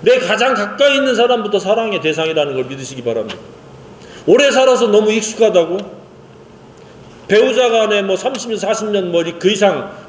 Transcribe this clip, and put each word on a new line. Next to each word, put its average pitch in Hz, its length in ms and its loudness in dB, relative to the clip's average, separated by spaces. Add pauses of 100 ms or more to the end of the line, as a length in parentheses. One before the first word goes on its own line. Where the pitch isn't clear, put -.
내 - 180 4
가장 214 340 0
가까이 240 420 0
있는 262 200 0
사람부터 220 440 0
사랑의 208 420 -2
대상이라는 156 520 -2
걸 131 120 -4
믿으시기 131 380 -12
바랍니다. 110 340 -6 (880)
오래 262 240 4
살아서 247 360 2
너무 214 240 2
익숙하다고? 190 640 0 (1500)
배우자 247 420 2
간에 208 340 0
뭐 196 120 -2
삼십 240 360 -6
년, 208 80 -6
사십 196 320 -4
년 190 200 -2
뭐 170 120 2 (160)
그 185 120 2
이상, 190 400 0 (180)